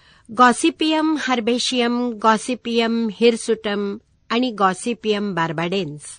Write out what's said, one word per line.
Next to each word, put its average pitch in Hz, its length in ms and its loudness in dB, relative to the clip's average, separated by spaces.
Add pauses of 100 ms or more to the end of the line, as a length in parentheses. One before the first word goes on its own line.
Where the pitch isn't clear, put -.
(380)
गॉसिपियम 311 840 2
हर्बेशियम, 240 880 0 (140)
गॉसिपियम 233 880 0
हिरसुटम 220 840 0 (320)
आणि 240 220 0
गॉसिपियम 202 840 -2
बार्बाडेन्स 165 680 -4 (180)